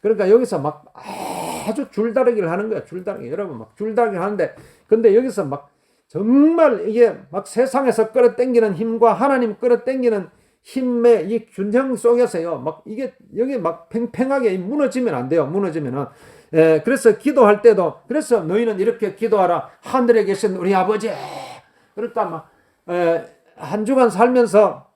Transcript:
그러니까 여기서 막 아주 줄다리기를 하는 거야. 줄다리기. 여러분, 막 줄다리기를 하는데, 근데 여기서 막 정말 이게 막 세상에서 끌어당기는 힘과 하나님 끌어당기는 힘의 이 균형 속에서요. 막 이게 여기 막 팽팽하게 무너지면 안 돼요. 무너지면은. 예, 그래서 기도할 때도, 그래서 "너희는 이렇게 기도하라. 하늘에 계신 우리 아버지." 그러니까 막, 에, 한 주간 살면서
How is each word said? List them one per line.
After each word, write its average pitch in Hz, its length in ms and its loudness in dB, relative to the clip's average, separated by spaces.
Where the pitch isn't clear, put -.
그러니까 202 280 0
여기서 220 300 2
막 147 260 -8
아주 220 240 -6
줄다리기를 220 580 0
하는 202 200 -4
거야. 196 160 -6
줄다리기. 180 460 -12
여러분, 175 260 -8
막 - 180 -20
줄다리기를 208 480 -2
하는데, 196 320 -4
근데 220 280 6
여기서 226 300 0
막 139 240 -10
정말 269 800 2
이게 220 280 2
막 190 160 -8
세상에서 247 640 0
끌어당기는 240 640 2
힘과 226 380 2
하나님 240 440 0
끌어당기는 240 720 0
힘의 240 680 2
이 226 160 -4
균형 240 480 -2
속에서요. 196 640 0
막 151 260 -8
이게 220 280 -10
여기 262 200 -2
막 170 320 -6
팽팽하게 240 680 -2
무너지면 247 560 -2
안 127 160 -6
돼요. 156 160 2
무너지면은. 151 600 -4
예, 160 300 4
그래서 240 340 2
기도할 226 440 4
때도, 196 460 2
그래서 240 360 -2
"너희는 202 360 -2
이렇게 214 360 -2
기도하라. 190 540 0
하늘에 233 420 2
계신 196 300 -2
우리 185 180 -2
아버지." 202 380 0
그러니까 220 320 -6
막, 165 240 -12
에, 170 340 -2
한 214 300 -6
주간 254 240 2
살면서 214 880 2